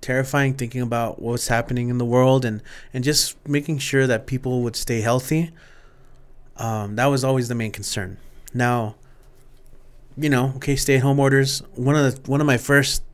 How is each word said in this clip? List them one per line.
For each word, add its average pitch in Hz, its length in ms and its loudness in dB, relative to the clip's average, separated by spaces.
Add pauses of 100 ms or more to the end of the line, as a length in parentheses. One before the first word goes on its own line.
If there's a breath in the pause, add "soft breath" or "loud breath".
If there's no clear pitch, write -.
terrifying, 135 540 0
thinking 127 260 -6
about 117 400 -2
what's 117 280 -4
happening 120 420 0
in 123 80 0
the 123 80 0
world 127 380 4
and, 107 180 -4 (320 loud breath)
and 127 100 -4
just 147 320 0 (100)
making 147 320 -2
sure 135 280 0
that 117 200 0
people 127 360 -2
would 117 120 -2
stay 117 280 -2
healthy. 131 480 0 (1040 soft breath)
Um, 107 400 -4
that 120 100 2
was 139 180 2
always 131 240 2
the 120 60 -2
main 113 180 -4
concern. 95 440 -8 (380 soft breath)
Now, 120 420 0 (1200 soft breath)
you 147 140 0
know, 131 260 2
okay, 135 200 -2
stay-at-home 139 440 4
orders. 135 420 2 (120)
One 135 220 2
of 135 280 2
the, - 60 -6
one 139 100 2
of 151 60 2
my 131 120 4
first 139 440 2 (120)